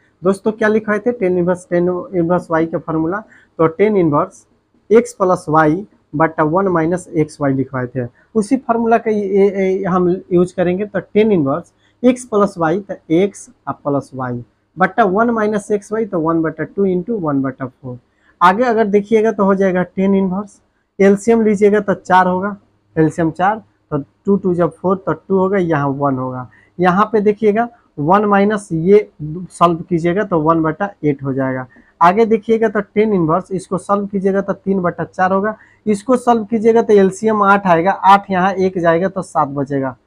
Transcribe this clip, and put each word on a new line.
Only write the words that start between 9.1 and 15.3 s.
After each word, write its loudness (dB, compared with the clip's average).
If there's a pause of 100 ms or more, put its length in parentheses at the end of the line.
ये, -2
ये, 2
ये -4
हम 0 (240)
यूज़ 2
करेंगे। -2
तो -6
tan 0
inverse -2 (300)
X 2
plus 0
Y, 0
तो -12 (180)
X -2 (180)
और -6
plus -6
Y -8 (340)
बटा 2
one 0
minus -2